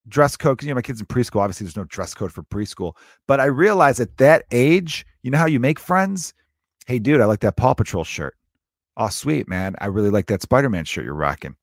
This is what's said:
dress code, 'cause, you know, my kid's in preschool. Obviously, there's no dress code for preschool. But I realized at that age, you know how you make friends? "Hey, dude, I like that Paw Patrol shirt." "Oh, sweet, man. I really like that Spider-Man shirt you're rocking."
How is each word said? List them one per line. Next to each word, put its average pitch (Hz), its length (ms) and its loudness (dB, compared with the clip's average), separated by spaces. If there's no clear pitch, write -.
dress 143 300 2
code, 139 220 0
'cause, 143 60 -12
you 147 60 -6
know, 135 40 -4
my 123 80 -2
kid's 123 160 -10
in 104 80 -12
preschool. 113 340 -2
Obviously, 101 240 -4
there's 82 100 -12
no 98 100 -10
dress 87 280 -12
code 95 180 -8
for 87 120 -16
preschool. 98 500 -8
But 139 120 4
I 131 60 2
realized 147 540 4
at - 180 -4
that 147 340 6
age, 156 540 2
you 127 80 -6
know 143 60 2
how 165 100 2
you 151 120 2
make 143 200 0
friends? 190 540 -2
"Hey, 123 140 -2
dude, 135 200 4
I 110 60 6
like 107 160 2
that 104 160 0
Paw 131 160 4
Patrol 95 300 -4
shirt." - 340 -12
"Oh, 110 140 -2
sweet, - 380 -4
man. 92 320 -6
I 104 80 -6
really 101 220 0
like 101 180 0
that 98 140 -2
Spider-Man 123 440 0
shirt 64 200 -8
you're 65 80 -10
rocking." 73 500 -6